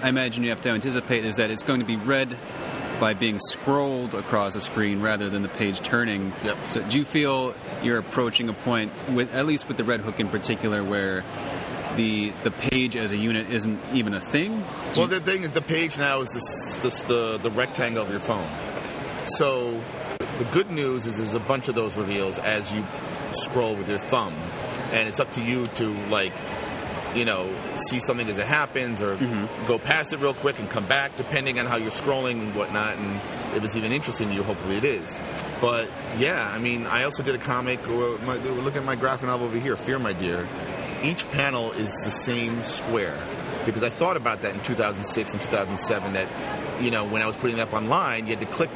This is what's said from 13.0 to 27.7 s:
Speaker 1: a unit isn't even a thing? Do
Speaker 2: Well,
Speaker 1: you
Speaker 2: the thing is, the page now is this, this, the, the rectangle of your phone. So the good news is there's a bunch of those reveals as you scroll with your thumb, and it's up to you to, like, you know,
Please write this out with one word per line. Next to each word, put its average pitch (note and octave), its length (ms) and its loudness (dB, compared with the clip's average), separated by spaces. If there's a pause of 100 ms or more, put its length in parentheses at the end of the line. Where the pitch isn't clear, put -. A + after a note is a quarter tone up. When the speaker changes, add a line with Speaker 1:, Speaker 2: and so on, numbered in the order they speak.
Speaker 1:
a G#2 60 0
unit A2 320 2
isn't A2 300 0 (140)
even A2 200 2
a F#2+ 80 -2
thing? G3 420 0 (300)
Do D#3+ 80 6
Speaker 2:
Well, F3 80 4
Speaker 1:
you F#3 100 2
Speaker 2:
the D#3 60 -4
thing F#3+ 180 2
is, D#3 80 -2
the D#3 100 2
page D#3+ 360 0
now C#3 240 4
is B2 80 -2
this, - 480 -2
this, - 240 0
the, A2+ 380 2
the A2+ 120 0
rectangle A#2 520 0
of F#2+ 60 -4
your G2 120 -2
phone. G2 280 -2 (760)
So B2 580 2 (540)
the B2 160 0
good G3 180 4
news C3 360 0
is G#2+ 100 -2
there's G#2+ 160 -2
a A#2 80 0
bunch C3 260 0
of B2 80 2
those G#2+ 220 0
reveals G2 420 0
as G#2+ 320 0
you G#2+ 140 -2 (460)
scroll A#2 420 2
with G2+ 160 -4
your G#2 80 2
thumb, G2 380 0 (560)
and A2 180 4
it's G#2 100 0
up C3+ 120 0
to B2 100 -2
you A#2+ 240 2
to, A2+ 240 0 (200)
like, G2 240 2 (840)
you A#2 100 2
know, F#2+ 260 0 (260)